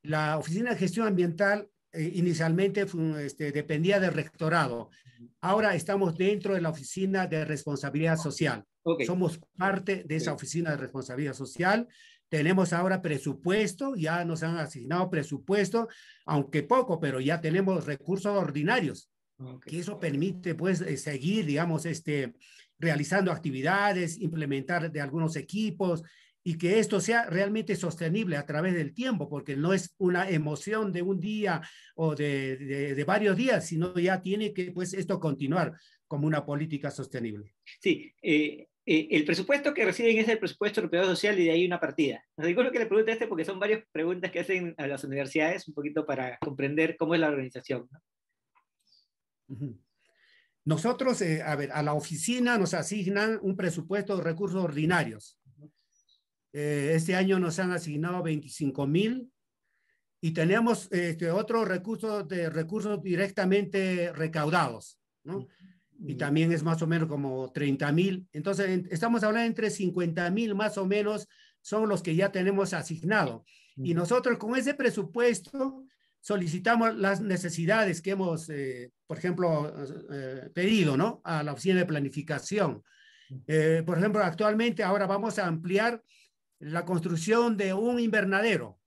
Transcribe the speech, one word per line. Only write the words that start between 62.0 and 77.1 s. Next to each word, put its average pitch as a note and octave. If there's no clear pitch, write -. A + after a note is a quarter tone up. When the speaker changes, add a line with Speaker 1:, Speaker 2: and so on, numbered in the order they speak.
Speaker 1:
de E3
recursos F#3+
directamente F#3+
recaudados, D3+
¿no? F3
Speaker 2:
Ujú. B2
Speaker 1:
Y B2+
también D3+
es D#3+
más E3
o D#3+
menos D#3+
como C3
treinta C#3+
mil. F#3
Entonces, F#3
en-, F#3
estamos A3+
hablando A3
entre A3+
cincuenta F3
mil G#3
más G#3
o F#3+
menos G#3
son G#3+
los F3
que D#3+
ya G3
tenemos F#3+
asignado. D#3+
Y C3+
Speaker 2:
Ujú. E3+
Speaker 1:
nosotros A#3+
con A#3
ese C4
presupuesto B3
solicitamos G#3
las G3